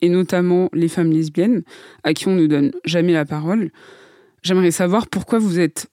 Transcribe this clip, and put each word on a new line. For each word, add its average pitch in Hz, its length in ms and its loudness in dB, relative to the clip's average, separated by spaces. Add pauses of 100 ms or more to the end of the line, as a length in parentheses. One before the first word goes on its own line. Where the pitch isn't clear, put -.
et 170 80 2
notamment 180 640 2
les 165 160 0
femmes 165 240 0
lesbiennes, 165 500 0 (400)
à 156 100 0
qui - 140 -6
on 190 80 2
ne 165 120 4
donne 147 260 2 (120)
jamais 170 280 0
la 156 120 0
parole. 160 460 -4 (720)
J'aimerais 185 300 2
savoir 190 340 0
pourquoi - 320 -2
vous 185 220 0
êtes 156 320 -2